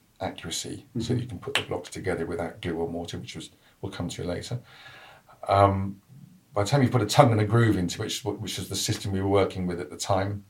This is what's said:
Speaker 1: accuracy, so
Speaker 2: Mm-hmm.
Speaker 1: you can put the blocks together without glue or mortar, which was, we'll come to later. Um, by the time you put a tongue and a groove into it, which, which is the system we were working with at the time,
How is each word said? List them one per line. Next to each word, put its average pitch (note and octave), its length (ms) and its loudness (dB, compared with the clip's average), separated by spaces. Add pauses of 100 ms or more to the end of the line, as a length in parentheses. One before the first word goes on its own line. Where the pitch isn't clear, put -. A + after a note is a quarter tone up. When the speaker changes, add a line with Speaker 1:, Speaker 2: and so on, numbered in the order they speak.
(200)
Speaker 1:
accuracy, F2 640 -8 (120)
so A2 160 -2
Speaker 2:
Mm-hmm. A#2+ 80 0
Speaker 1:
you - 60 -6
can - 100 -10
put - 160 -6
the - 80 0
blocks - 260 -6
together E2+ 380 -4
without E2+ 340 -6
glue E2+ 180 -4
or E2 100 -2
mortar, E2+ 300 -8
which - 180 -12
was, D#2 140 -12 (300)
we'll F#2 120 -8
come F2 160 -6
to - 160 -8
later. F#2+ 340 -6 (920)
Um, G2 520 6 (540)
by G#2 100 2
the - 40 -2
time C#3+ 140 4
you B2 80 6
put A#2+ 100 4
a G#2 60 2
tongue B2 260 6
and G#2+ 80 4
a G#2 60 4
groove G#2+ 320 4
into F2 240 -2
it, - 20 -6
which, - 200 -6
which G2+ 340 -4
is F#2 100 -6
the B2+ 80 -6
system - 360 -2
we F#2+ 100 0
were G2 60 0
working F#2 380 2
with F2 140 -4
at - 80 -8
the E2+ 80 -14
time, G2+ 540 -2